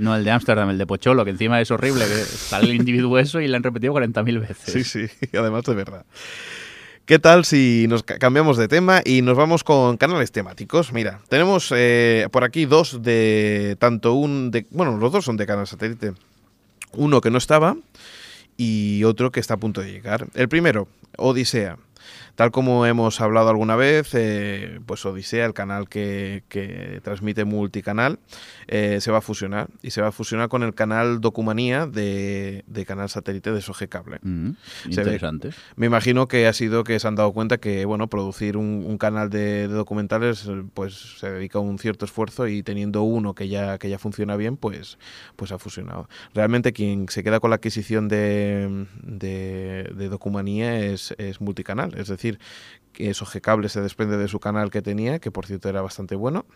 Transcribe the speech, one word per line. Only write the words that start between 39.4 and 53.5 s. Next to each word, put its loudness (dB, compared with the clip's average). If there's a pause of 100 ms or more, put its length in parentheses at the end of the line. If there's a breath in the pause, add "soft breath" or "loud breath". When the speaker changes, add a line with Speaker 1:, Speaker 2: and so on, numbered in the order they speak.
Speaker 2:
de -6
documentales, -2
eh, -8 (100)
pues -8 (240)
se -10
dedica -6
un -4
cierto -6
esfuerzo, -4
y -4
teniendo -4
uno 0
que -8
ya, -4
que -8
ya -6
funciona -6
bien, -4
pues, -10 (400 loud breath)
pues -10
ha -10
fusionado. -12 (240 loud breath)
Realmente 2
quien -2
se -6
queda 2
con 2
la 4
adquisición -2
de, -2 (160)
de, -8
de -8
Documanía -4
es, -6
es -8
Multicanal, -6
es -8
decir, -4 (640 loud breath)
que -6
S -8
O -12
G -10
Cable 0